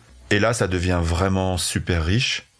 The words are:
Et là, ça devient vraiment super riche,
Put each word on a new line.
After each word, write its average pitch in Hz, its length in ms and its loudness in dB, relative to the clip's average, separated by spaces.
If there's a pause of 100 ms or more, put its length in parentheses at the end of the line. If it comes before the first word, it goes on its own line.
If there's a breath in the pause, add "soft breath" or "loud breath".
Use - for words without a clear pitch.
(300)
Et 101 80 4
là, 110 160 2
ça 101 140 -2
devient 90 340 0
vraiment 92 560 0
super 85 440 -2
riche, 101 420 -2 (160)